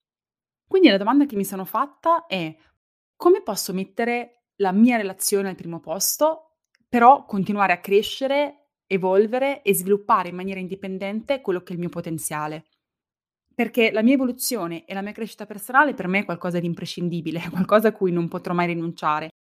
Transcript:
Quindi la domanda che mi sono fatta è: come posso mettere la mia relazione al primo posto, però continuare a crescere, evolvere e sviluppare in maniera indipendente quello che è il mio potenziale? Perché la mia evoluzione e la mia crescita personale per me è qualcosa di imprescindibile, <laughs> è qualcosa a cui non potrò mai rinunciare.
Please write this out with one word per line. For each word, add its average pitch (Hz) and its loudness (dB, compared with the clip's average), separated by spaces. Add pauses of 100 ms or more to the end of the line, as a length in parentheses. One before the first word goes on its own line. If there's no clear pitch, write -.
(680)
Quindi 381 6
la 196 6
domanda 262 4
che 226 -10
mi 196 0
sono 190 -8
fatta 285 0
è: 165 -6 (580)
come 381 4
posso 190 -6
mettere 233 -6 (100)
la 190 0
mia 233 6
relazione 196 -2
al 180 -8
primo 170 -12
posto, 294 -4 (320)
però 247 6
continuare 196 0
a 175 -2
crescere, 269 0 (160)
evolvere 214 0
e 196 2
sviluppare 190 0
in 175 -10
maniera 190 -8
indipendente 196 -6
quello 180 -4
che 180 -14
è - -
il 170 -8
mio 175 -6
potenziale? 156 -8 (960)
Perché 226 0
la 214 -2
mia 247 4
evoluzione 240 -4
e - -14
la 196 -6
mia 208 -10
crescita 214 -12
personale 247 0
per 175 -6
me 190 0
è 208 -2
qualcosa 175 -4
di 170 -2
imprescindibile, 170 -6
<laughs> - -
è 175 -10
qualcosa 208 2
a - 4
cui 190 -2
non 170 0
potrò 175 -8
mai 175 0
rinunciare. 165 -4 (180)